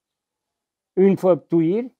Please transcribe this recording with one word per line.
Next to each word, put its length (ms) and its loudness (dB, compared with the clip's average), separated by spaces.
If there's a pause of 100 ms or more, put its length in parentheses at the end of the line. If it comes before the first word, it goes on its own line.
(920)
înfăptuiri 1080 0